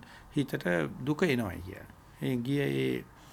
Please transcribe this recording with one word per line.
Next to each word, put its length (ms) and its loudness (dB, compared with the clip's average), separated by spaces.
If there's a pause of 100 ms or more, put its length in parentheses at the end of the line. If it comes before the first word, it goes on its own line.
(300)
හිතට 380 0 (320)
දුක 240 0
එනවයි 360 2
කියලා. 280 -10 (300)
ඒ 200 0
ගිය 220 2
ඒ, 440 0 (280)